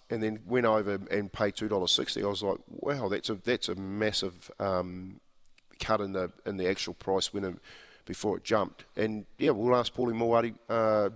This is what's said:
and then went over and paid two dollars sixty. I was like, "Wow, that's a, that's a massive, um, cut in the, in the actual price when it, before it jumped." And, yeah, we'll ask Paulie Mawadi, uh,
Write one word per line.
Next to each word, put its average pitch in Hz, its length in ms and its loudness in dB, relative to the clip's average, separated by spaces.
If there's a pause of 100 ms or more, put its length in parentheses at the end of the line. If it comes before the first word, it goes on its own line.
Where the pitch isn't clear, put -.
and 110 140 -2
then 110 220 -2
went 120 200 2
over 104 340 2 (120)
and 101 200 0
paid 104 240 0
two 110 120 -4
dollars 98 240 2
sixty. - 320 0
I 101 40 2
was 101 140 -2
like, 98 160 0 (100)
"Wow, 135 420 -4
that's - 200 -2
a, 113 60 -2
that's 104 340 -2
a 98 60 -2
massive, 98 760 -4 (100)
um, 92 600 -2 (600)
cut 110 220 0
in 95 120 -4
the, 92 180 0 (140)
in 101 120 -4
the 90 100 0
actual 92 280 -2
price 95 380 0
when 101 100 -2
it, 90 120 -4 (500)
before 92 320 -4
it - 60 -12
jumped." - 420 0 (100)
And, 107 300 -2 (120)
yeah, 139 140 2
we'll 120 240 4
ask 120 180 2
Paulie 120 200 0
Mawadi, 117 420 2 (120)
uh, 107 480 4